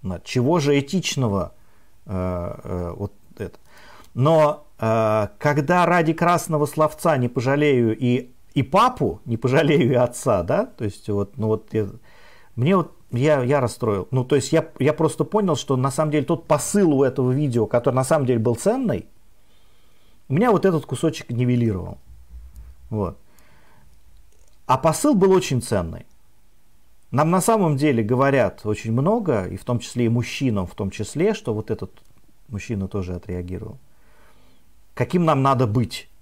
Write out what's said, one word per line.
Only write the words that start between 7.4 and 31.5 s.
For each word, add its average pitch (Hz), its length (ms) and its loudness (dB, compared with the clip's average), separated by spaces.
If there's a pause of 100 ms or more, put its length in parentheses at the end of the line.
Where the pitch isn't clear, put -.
и, 123 320 0 (240)
и 139 100 0
папу, 202 640 0
не 113 120 -4
пожалею 139 540 2
и 127 40 2
отца, 120 480 0
да, 156 220 -2
то - 200 -10
есть - 240 -8
вот, 101 280 -4
ну 110 100 -2
вот 110 260 -4
я, 107 140 -2 (680)
мне 165 220 2
вот, 165 140 -2 (200)
я, 135 320 2
я 139 160 2
расстроил. 113 520 -2
Ну, 131 120 0
то 131 120 0
есть 135 180 0
я, 160 160 2 (100)
я 147 140 2
просто 156 320 0
понял, 196 300 0
что 135 220 -4
на 131 140 0
самом 151 200 -2
деле 147 140 0
тот - 220 -2
посыл 160 460 2
у 135 100 4
этого 127 280 0
видео, 127 360 0
который 120 280 0
на 131 80 0
самом 147 220 0
деле 120 140 2
был 113 160 0
ценный, 214 500 -2 (1200)
у 135 40 -2
меня 226 180 4
вот 190 140 2
этот 165 200 2
кусочек - 440 -4
нивелировал. 113 680 0 (920)
Вот. 101 280 -4 (1500)
А - 120 2
посыл 160 360 2
был 190 180 4
очень 175 300 2
ценный. 82 440 -4 (1040)
Нам 147 180 2
на 180 120 2
самом 180 360 2
деле 135 240 2
говорят 123 640 2
очень 107 260 -4
много, 147 540 0
и 90 120 -8
в - 60 -12
том 120 140 -2
числе 123 280 -4
и 110 40 2
мужчинам, 117 560 -2
в - 80 -14
том 95 160 -6
числе, 160 460 -2
что - 180 -6